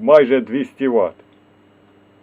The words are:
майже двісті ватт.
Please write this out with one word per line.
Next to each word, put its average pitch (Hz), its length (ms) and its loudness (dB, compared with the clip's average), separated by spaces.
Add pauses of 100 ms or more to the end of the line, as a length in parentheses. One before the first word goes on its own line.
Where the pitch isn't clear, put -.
майже 131 400 2
двісті 131 480 -6
ватт. 101 260 -2 (1080)